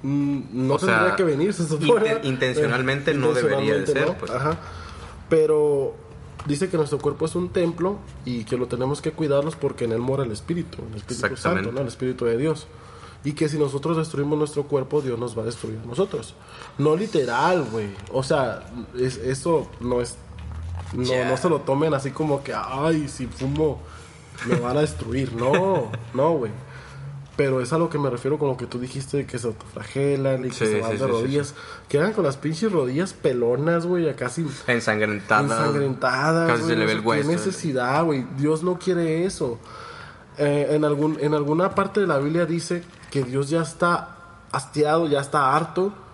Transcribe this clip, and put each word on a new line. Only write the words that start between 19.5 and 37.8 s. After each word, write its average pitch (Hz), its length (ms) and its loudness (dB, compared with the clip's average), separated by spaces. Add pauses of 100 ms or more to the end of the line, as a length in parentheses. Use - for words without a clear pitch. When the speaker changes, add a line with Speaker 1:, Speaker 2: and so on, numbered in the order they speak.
Speaker 1:
no 123 220 0
es, - 160 -8 (760)
no, 123 120 -4
Speaker 2:
Ya. 127 260 2
Speaker 1:
no 131 80 4
se 185 100 2
lo 151 140 4
tomen 143 320 2
así 135 160 -2
como 143 340 -2
que, 131 100 -8
"Ay, 139 540 0
si 131 180 -8
fumo, 139 540 -2 (680)
me - 100 2
van 123 200 0
a 151 60 4
destruir". 127 500 -2
No, 139 580 2 (120)
Speaker 2:
<laughs> - 100 -14
Speaker 1:
no, 143 200 2
güey. 120 200 -2 (840)
Pero 135 280 2
es 123 100 -2
a 156 60 2
lo 165 100 2
que 156 100 -2
me 143 120 2
refiero 135 280 -2
con 147 100 0
lo 127 100 0
que 120 80 -6
tú 123 120 -8
dijiste 135 380 -6
de 139 100 0
que - 140 -8
se 117 80 -4
autoflagelan 135 960 -2
y 127 60 -2
que 120 40 -10
Speaker 2:
Sí, 117 120 0
Speaker 1:
se 107 160 4
van 113 100 -2
Speaker 2:
sí, 104 60 -2
Speaker 1:
de - 0 -
Speaker 2:
sí, 131 60 0
sí, 131 60 2
Speaker 1:
rodillas. 131 380 2
Speaker 2:
sí. - 60 -14 (340)
Speaker 1:
Quedan 156 240 2
con - 120 0
las 135 120 2
pinches 165 340 -2
rodillas 156 440 0
pelonas, 139 720 2
güey, 175 220 2
acá 127 200 -2
sin 156 200 -2 (200)
Speaker 2:
Ensangrentadas. 107 840 2
Speaker 1:
ensangrentadas, 143 960 2
Speaker 2:
Casi 120 120 4
se 110 140 0
Speaker 1:
güey, 113 40 2
Speaker 2:
le 110 60 4
ve - 0 -
Speaker 1:
o 107 40 4
sea, 110 100 2
Speaker 2:
el 107 40 -4
Speaker 1:
¿qué 110 60 2
Speaker 2:
hueso. 117 220 2
Speaker 1:
necesidad, 156 760 0